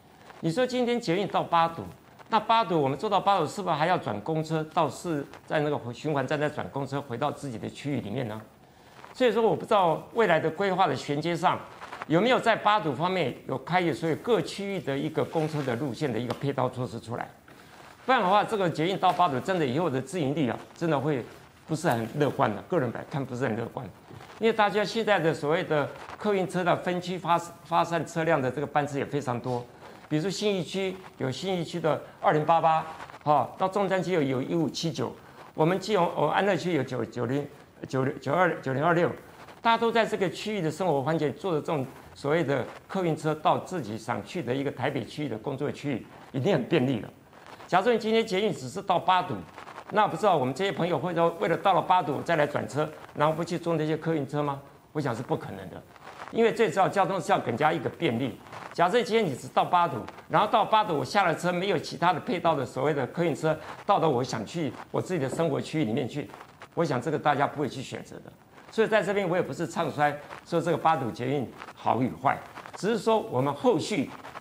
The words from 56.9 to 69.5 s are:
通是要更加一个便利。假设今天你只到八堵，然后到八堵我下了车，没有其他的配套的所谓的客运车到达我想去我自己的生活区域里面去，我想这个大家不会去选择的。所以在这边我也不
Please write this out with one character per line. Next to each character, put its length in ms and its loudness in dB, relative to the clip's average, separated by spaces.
通 140 -2
是 100 -4
要 80 6
更 180 -2
加 160 4
一 60 -2
个 100 -4
便 300 0
利。 180 -2
假 180 4
设 120 4
今 140 0
天 80 4
你 120 -2
只 120 -14
到 160 2
八 220 4
堵， 100 -4
然 140 4
后 60 2
到 160 4
八 200 4
堵 140 0
我 60 0
下 200 2
了 100 4
车， 180 0
没 160 0
有 100 2
其 180 -6
他 160 4
的 80 -2
配 200 -2
套 140 4
的 120 0
所 180 -2
谓 80 4
的 140 0
客 160 -4
运 120 2
车 220 0
到 140 4
达 80 4
我 140 2
想 220 -4
去 280 -4
我 100 0
自 140 -4
己 60 0
的 80 0
生 200 0
活 120 0
区 200 -4
域 40 2
里 80 0
面 160 -2
去， 200 -8
我 100 2
想 160 0
这 100 -2
个 80 0
大 160 2
家 120 4
不 140 -6
会 80 0
去 120 -8
选 220 -10
择 140 -16
的。 160 -18
所 120 2
以 20 4
在 160 4
这 100 0
边 160 2
我 80 2
也 60 4
不 100 -6